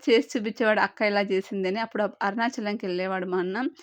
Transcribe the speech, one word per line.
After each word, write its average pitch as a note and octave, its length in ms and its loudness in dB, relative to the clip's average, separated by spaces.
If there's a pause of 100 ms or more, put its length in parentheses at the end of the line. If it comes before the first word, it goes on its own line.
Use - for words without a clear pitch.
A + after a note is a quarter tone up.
చేసి B3 260 4
చూపించేవాడు G#3+ 520 2
అక్క G3 220 -2
ఇలా G3+ 240 2
చేసిందని. F#3+ 540 -2
అప్పుడు A3 240 -2 (180)
అరుణాచలంకి G#3 640 -2
వెళ్ళేవాడు F#3 420 -2
మా F#3 140 -2
అన్న. F#3+ 180 -2 (240)